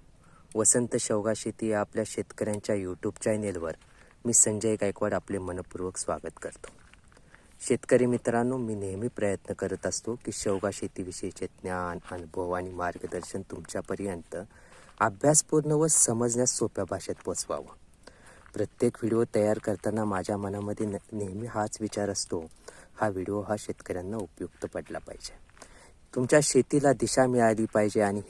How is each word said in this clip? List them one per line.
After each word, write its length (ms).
वसंत 420
शेवगा 400
शेती 320
या 120
आपल्या 260
शेतकऱ्यांच्या 680
YouTube 500
चॅनेलवर 480
मी 80
संजय 420
गायकवाड 400
आपले 240
मनपूर्वक 580
स्वागत 340
करतो. 240
शेतकरी 400
मित्रांनो, 500
मी 180
नेहमी 340
प्रयत्न 440
करत 340
असतो 280
की 180
शेवगा 400
शेतीविषयीचे 760
ज्ञान, 520
अनुभव 400
आणि 200
मार्गदर्शन 800
तुमच्यापर्यंत 840
अभ्यासपूर्ण 680
व 160
समजण्यास 680
सोप्या 340
भाषेत 240
पोचवावं. 500
प्रत्येक 420
व्हिडिओ 280
तयार 240
करताना 460
माझ्या 320
मनामध्ये 500
न-, 100
नेहमी 340
हाच 340
विचार 300
असतो, 400
हा 80
व्हिडिओ 320
हा 180
शेतकऱ्यांना 580
उपयुक्त 500
पडला 320
पाहिजे, 540
तुमच्या 280
शेतीला 500
दिशा 340
मिळाली 380
पाहिजे. 360
आणि 300